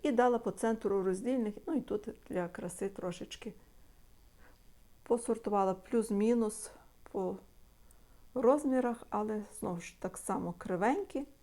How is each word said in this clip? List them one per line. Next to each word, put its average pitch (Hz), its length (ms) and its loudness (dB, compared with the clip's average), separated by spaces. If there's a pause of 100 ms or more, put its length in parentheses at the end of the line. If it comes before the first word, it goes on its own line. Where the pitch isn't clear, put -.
і 302 100 2
дала 240 260 6
по 220 120 -2
центру 208 520 0
роздільних, 208 520 0 (120)
ну 330 80 -2
і 262 60 2
тут 208 280 -4 (200)
для 175 200 -2
краси 180 400 -6
трошечки. 185 640 -8 (1500)
Посортувала 208 720 2
плюс-мінус 214 960 2 (420)
по 190 240 -2 (960)
розмірах, 254 760 4
але 214 320 -2 (180)
знову 175 200 -4
ж - 180 -14
так 185 200 -8
само 175 400 -4
кривенькі. 262 680 0 (160)